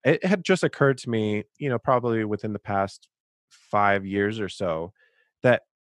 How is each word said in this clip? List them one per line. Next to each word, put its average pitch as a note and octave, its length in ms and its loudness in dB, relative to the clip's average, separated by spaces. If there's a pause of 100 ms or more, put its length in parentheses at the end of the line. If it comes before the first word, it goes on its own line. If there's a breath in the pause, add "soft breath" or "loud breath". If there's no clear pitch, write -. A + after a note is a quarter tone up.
it - 200 2
had F#3 200 0
just F#3 200 2
occurred C3+ 360 2
to - 100 -8
me, G#2+ 340 -2 (140)
you D3 120 -6
know, A#2+ 100 -2
probably A#2+ 440 0
within G#2+ 300 -6
the G2+ 60 -8
past G2 480 -4 (420)
five G2+ 560 0
years G2+ 340 -2
or G2+ 100 -6
so, E2+ 440 -6 (480)
that B2 220 4 (360)